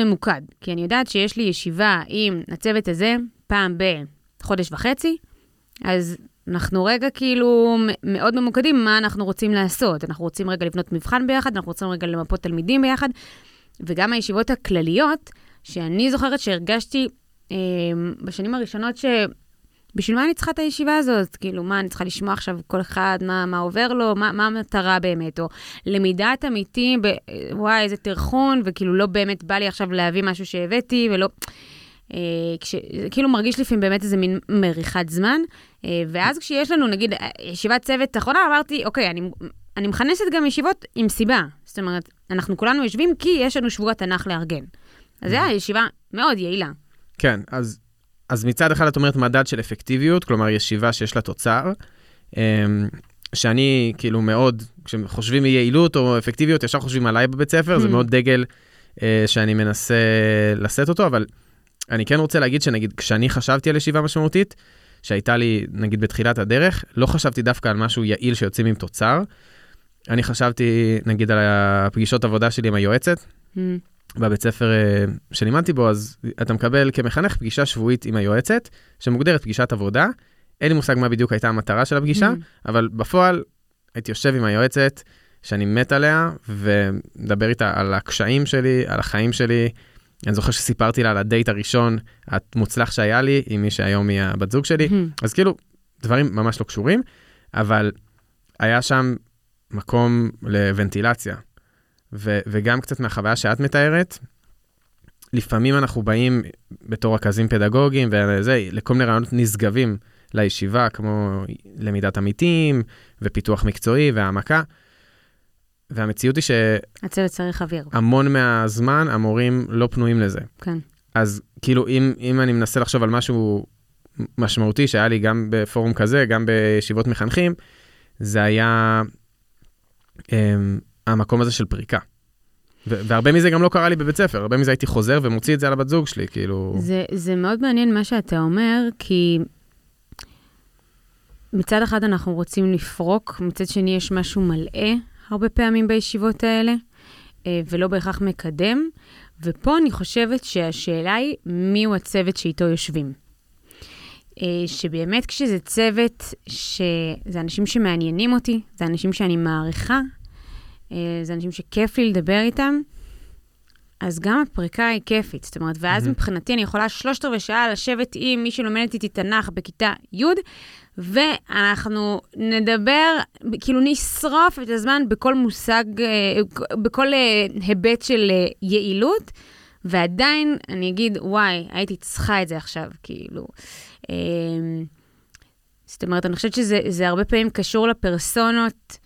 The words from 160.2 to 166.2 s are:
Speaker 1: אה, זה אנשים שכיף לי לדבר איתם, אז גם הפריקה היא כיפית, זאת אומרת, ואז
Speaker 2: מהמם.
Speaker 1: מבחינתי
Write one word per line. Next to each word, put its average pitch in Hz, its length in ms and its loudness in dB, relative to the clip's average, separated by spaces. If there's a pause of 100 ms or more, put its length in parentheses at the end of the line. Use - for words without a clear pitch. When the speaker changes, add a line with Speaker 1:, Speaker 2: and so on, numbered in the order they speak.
Speaker 1:
אה, 175 60 -8 (260)
זה 165 100 -6
אנשים 175 180 -6
שכיף 214 460 -2
לי 233 120 2
לדבר 185 360 2
איתם, 277 360 0 (1200)
אז 170 200 -6
גם 208 220 0
הפריקה 233 460 -2
היא 226 180 -2
כיפית, 214 380 -4
זאת - 140 -16
אומרת, 160 220 -4
ואז 180 240 0
Speaker 2:
מהמם. 262 80 0
Speaker 1:
מבחינתי 202 420 -2